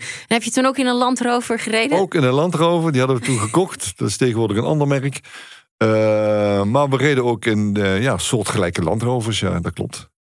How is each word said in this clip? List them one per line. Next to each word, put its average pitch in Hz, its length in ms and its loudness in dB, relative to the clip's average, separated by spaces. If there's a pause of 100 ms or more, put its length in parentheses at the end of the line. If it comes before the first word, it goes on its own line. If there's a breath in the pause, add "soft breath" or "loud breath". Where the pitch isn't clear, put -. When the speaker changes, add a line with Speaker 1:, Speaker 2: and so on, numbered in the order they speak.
(280 loud breath)
Speaker 1:
En 226 80 2
heb 233 60 -2
je 226 80 -6
toen 262 160 0
ook 269 120 0
in 262 80 0
een 247 100 0
Land 247 240 0
Rover 240 380 -2
gereden? 226 400 0
Speaker 2:
Ook 190 160 0
in 170 80 2
een 127 100 2
Land 165 220 2
Rover, 165 380 2
die 127 80 2
hadden 131 180 2
we 117 80 -6
toen 131 120 0
gekocht. 156 540 -2
Speaker 1:
<laughs> - 60 -18
Speaker 2:
Dat 117 100 -2
is 101 80 -4
tegenwoordig 113 400 0
een 117 80 0
ander 151 220 0
merk. 139 340 -2 (560 loud breath)
Eh, 107 880 2
maar 139 240 2
we 135 80 2
reden 131 280 2
ook 117 200 -2
in, 104 320 0
eh, 98 260 2
ja, 123 160 0
soortgelijke 98 640 -2
Land 95 200 -2
Rovers, 117 380 -2
ja, 90 200 -2
dat 85 120 -6
klopt. - 380 -12 (140)